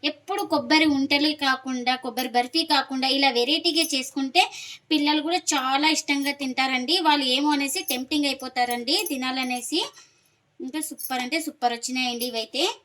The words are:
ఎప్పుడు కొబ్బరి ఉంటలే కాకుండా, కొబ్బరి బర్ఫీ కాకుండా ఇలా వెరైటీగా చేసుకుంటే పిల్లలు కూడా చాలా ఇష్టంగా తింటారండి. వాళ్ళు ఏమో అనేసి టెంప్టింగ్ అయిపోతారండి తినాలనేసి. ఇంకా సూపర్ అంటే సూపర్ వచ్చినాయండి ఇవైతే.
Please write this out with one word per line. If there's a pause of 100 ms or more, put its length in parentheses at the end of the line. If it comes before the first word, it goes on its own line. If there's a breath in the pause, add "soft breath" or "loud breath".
(100)
ఎప్పుడు (100)
కొబ్బరి (100)
ఉంటలే (120)
కాకుండా, (100)
కొబ్బరి
బర్ఫీ (120)
కాకుండా
ఇలా (100)
వెరైటీగా (100)
చేసుకుంటే (480 loud breath)
పిల్లలు
కూడా (140)
చాలా
ఇష్టంగా (100)
తింటారండి. (120)
వాళ్ళు (120)
ఏమో
అనేసి (100)
టెంప్టింగ్
అయిపోతారండి (140)
తినాలనేసి. (840 soft breath)
ఇంకా (100)
సూపర్
అంటే (100)
సూపర్
వచ్చినాయండి
ఇవైతే. (200)